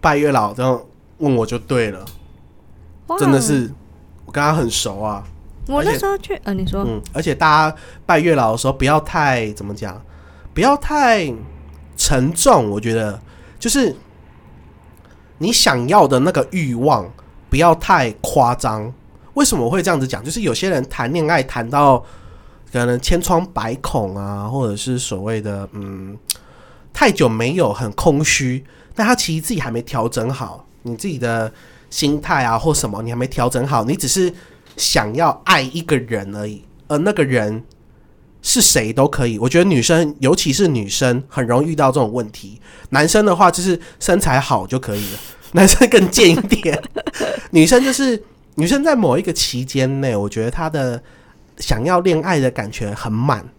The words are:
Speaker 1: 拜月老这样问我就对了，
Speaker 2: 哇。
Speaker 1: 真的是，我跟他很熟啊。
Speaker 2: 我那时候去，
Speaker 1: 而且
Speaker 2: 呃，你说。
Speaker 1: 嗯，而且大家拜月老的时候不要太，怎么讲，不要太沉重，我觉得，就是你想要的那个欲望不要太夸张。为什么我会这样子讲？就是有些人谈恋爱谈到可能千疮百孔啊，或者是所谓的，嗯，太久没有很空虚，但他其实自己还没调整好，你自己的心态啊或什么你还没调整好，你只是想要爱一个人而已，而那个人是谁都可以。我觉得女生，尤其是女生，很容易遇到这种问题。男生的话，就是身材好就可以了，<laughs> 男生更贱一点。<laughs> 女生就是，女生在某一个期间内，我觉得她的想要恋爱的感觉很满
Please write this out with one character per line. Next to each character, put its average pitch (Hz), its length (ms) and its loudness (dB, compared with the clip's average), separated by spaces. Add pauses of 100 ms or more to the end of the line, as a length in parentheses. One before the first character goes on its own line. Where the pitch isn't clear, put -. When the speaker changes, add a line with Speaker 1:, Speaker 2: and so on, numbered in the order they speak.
Speaker 1:
拜 151 160 2
月 147 140 2
老 107 220 0
这 123 100 -6
样 131 180 0 (360)
问 139 180 0
我 113 100 0
就 117 140 -6
对 113 320 -2
了， 95 140 -14 (1000)
Speaker 2:
哇。 339 100 -4
Speaker 1:
真 139 140 2
的 135 80 6
是， 123 320 0 (540)
我 - 60 -20
跟 143 100 -2
他 151 120 2
很 143 160 0
熟 101 300 -6
啊。 104 240 -6 (440)
Speaker 2:
我 285 160 -2
那 440 140 0
时 - 80 -4
候 392 140 -2
去， - 140 -10
Speaker 1:
而 - 40 -8
且 - 60 -14
Speaker 2:
呃， 202 100 -4
你 190 140 -4
说。 196 200 -4
Speaker 1:
嗯， 110 140 -6 (100)
而 160 100 -6
且 151 120 -2
大 156 360 4
家 156 80 -10 (280)
拜 165 140 2
月 165 160 2
老 117 160 2
的 113 60 -2
时 131 100 -2
候 135 60 0
不 135 120 -2
要 151 140 2
太， 135 540 -2
怎 101 120 -10
么 101 80 -10
讲， 101 260 -12 (540)
不 156 80 -2
要 277 160 4
太 240 560 0 (640)
沉 131 360 2
重， 160 360 4
我 104 100 -4
觉 113 140 -2
得， 107 260 -4 (380)
就 - 100 -6
是 226 280 0 (1400)
你 185 120 -2
想 123 360 2
要 175 200 6
的 127 120 2
那 160 120 2
个 147 200 0
欲 151 240 -2
望 117 360 0 (380)
不 - 60 0
要 165 200 6
太 156 360 2 (100)
夸 123 320 2
张。 110 400 -6 (400)
为 285 100 0
什 226 140 0
么 120 80 0
我 120 40 0
会 190 120 0
这 175 80 0
样 160 100 0
子 131 80 -2
讲？ 113 160 -8
就 139 60 -10
是 226 120 -6
有 151 120 0
些 190 160 -4
人 156 180 -2
谈 123 240 -6
恋 156 160 0
爱 160 140 2
谈 120 260 -6
到 139 380 4 (680)
可 120 140 0
能 123 160 0
千 175 180 2
疮 175 280 0
百 113 340 -6
孔 98 340 -4
啊， 101 320 -8
或 127 200 -2
者 101 80 -4
是 127 240 -4
所 98 240 -8
谓 110 180 -4
的， 101 320 -8
嗯， 98 420 -12 (800)
太 262 180 4
久 135 160 2
没 117 280 -2
有 135 180 0
很 107 200 -6
空 151 300 2
虚， 131 400 -2 (300)
但 220 120 0
他 247 100 4
其 165 200 -4
实 160 60 -4
自 233 120 -6
己 175 60 -2
还 123 120 -6
没 117 100 -4
调 117 260 -4
整 120 220 -4
好， 127 360 -10 (180)
你 120 120 -8
自 147 120 -10
己 160 100 -6
的 113 340 -4 (380)
心 147 320 0
态 147 240 0
啊 113 120 0
或 156 140 0
什 151 180 -2
么 101 120 -8
你 117 80 -8
还 120 60 -6
没 123 120 -2
调 123 220 0
整 127 180 -2
好， 135 160 0
你 131 120 -2
只 - 120 -6
是 180 260 0 (440)
想 107 380 -2
要 156 300 0
爱 170 160 4
一 135 200 -6
个 156 160 0
人 104 360 -6
而 104 140 -8
已， 107 160 -12 (240)
而 147 120 -2
那 190 140 0
个 180 100 0
人 117 400 -2 (760)
是 - 200 0
谁 113 320 2
都 131 140 4
可 123 200 0
以。 110 120 -2
我 123 100 0
觉 165 80 2
得 175 80 6
女 156 160 4
生， 160 380 2
尤 135 160 4
其 - 180 0
是 190 140 2
女 117 200 0
生， 123 400 0
很 127 180 -4
容 120 180 2
易 160 60 -2
遇 160 60 -2
到 139 160 2
这 143 80 0
种 110 120 0
问 113 200 -6
题。 101 300 -18 (280)
男 147 180 2
生 214 180 4
的 190 100 4
话， 180 160 6
就 175 100 -4
是 175 180 0 (200)
身 185 200 2
材 139 200 2
好 117 280 -2
就 131 120 -2
可 110 160 -6
以 104 60 -6 (100)
了， 98 80 -12 (160)
<laughs> - 180 -20
男 190 140 8
生 233 220 6
更 208 200 6
贱 208 200 6
一 165 60 4
点。 - 460 0 (300)
<laughs> - 400 -6
女 165 140 8
生 247 160 6
就 269 120 0
是， 254 280 0 (340)
女 160 120 0
生 277 160 2
在 311 120 2
某 156 220 2
一 185 40 0
个 180 100 -4
期 127 320 -4
间 135 380 -2
内， 131 120 -2
我 101 140 -2
觉 110 160 -4
得 120 80 -4
她 160 180 -4
的 127 320 -4 (560)
想 117 280 -2
要 180 160 2
恋 175 200 2
爱 175 160 0
的 127 140 0
感 110 180 -8
觉 104 240 -8
很 110 160 -8
满 113 380 -2 (120)